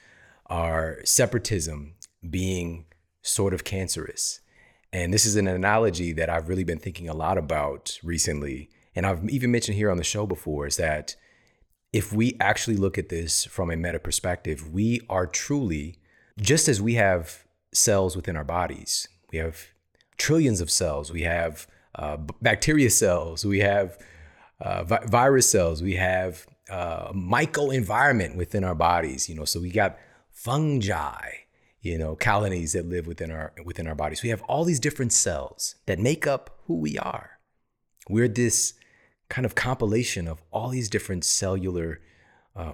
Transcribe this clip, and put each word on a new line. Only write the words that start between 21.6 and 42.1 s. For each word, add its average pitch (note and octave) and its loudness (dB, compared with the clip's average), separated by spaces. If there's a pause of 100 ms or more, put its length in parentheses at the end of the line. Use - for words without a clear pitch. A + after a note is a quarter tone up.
uh, D2 -6
b-, D2+ -10
bacteria B2 4
cells, E2+ 2
we G2+ 2
have, G2+ 2 (640)
uh, F#2 -4
vi-, G#2 0
virus B2+ 6
cells, E2+ 4
we F#2 0
have, F#2 0 (240)
uh, E2+ -6
microenvironment B2 2
within F2+ -2
our F#2 0
bodies, E2 2
you E2+ -12
know, D#2 -10
so - -4
we F2+ -4
got G2 2 (320)
fungi, A#2+ -2 (520)
you E2+ -4
know, D#2 -4
colonies G2 0
that F2 -2
live E2+ -4
within E2 -8
our, D#2 -10 (120)
within E2+ -8
our D#2 -6
bodies. D2+ -4
We A#2+ -2
have A2+ -4
all D3 0
these E3 2
different C3+ 0
cells - -2 (120)
that F#2 0
make D3 2
up - -4
who E3 -2
we D#2 -2
are. - -8 (680)
We're A#2 2
this A2+ 2 (540)
kind B2+ -2
of G#2 -4
compilation A2+ 0
of D#2+ -8
all A2+ -4
these B2 -4
different G2 -2
cellular, F#2 0 (540)